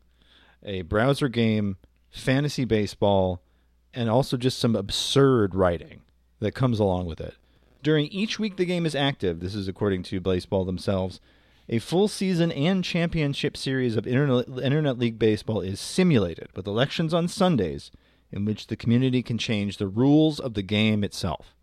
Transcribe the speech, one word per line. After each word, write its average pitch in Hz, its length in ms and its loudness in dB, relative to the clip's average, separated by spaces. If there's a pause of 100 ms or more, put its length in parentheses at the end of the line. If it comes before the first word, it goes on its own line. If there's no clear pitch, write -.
(640)
a 95 200 -8
browser 123 460 2
game, 110 480 2 (340)
fantasy 139 540 -2
baseball, 101 760 2 (500)
and 117 160 -4
also 127 280 2
just 123 220 -2
some 117 180 2
absurd 107 800 2
writing 87 480 0 (380)
that 104 120 -2
comes 123 260 0
along 90 280 2
with 80 140 -8
it. 80 140 -10 (480)
During 151 240 2
each 202 320 -6
week 208 180 -4
the 185 80 0
game 175 220 0
is 147 80 -2
active, 135 460 -2
this 90 140 -6
is 98 140 -4
according 95 360 -2
to 95 160 -6
Baseball 92 440 0
themselves, 92 560 -4 (480)
a 117 120 -2
full 185 280 0
season 170 440 0
and 180 320 0
championship 160 720 -2
series 127 400 -2
of 107 100 -2
Internet, 127 420 2 (160)
Internet 135 340 0
League 117 200 0
Baseball 107 420 2
is 95 200 -6
simulated, 127 760 2
with 92 140 -8
elections 135 460 -2
on 170 140 2
Sundays 110 640 0 (420)
in 101 120 -4
which 104 240 -4
the 110 80 -6
community 123 460 2
can 113 160 -4
change 101 380 -2
the 101 120 -2
rules 143 520 4
of 123 140 -6
the 101 80 -2
game 104 400 2
itself. - 600 -6